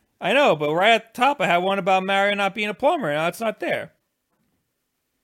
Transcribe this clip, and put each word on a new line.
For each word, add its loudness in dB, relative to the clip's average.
I -2
know, 4
but -2
right 4
at -2
the -4
top, 2
I 0
had 2
one -2
about 0
Mario 0
not -2
being -6
a -6
plumber, 0
and -2
now -2
it's -6
not -6
there. -6